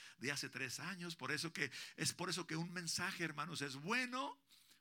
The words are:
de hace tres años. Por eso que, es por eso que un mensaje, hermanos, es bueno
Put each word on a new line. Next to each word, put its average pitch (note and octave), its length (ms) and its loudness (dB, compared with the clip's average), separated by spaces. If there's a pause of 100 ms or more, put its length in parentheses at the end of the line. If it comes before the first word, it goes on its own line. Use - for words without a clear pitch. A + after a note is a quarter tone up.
(180)
de B2+ 120 2
hace C#3+ 200 0
tres B2+ 280 -2
años. E3+ 380 -4
Por - 160 0
eso D#3 220 0
que, C3+ 180 2 (240)
es D#3+ 160 4
por F3+ 160 0
eso F3 180 2
que D#3 80 -2
un E3+ 160 2
mensaje, F3+ 540 0
hermanos, D3+ 380 0
es C3+ 140 0
bueno B3+ 640 2 (420)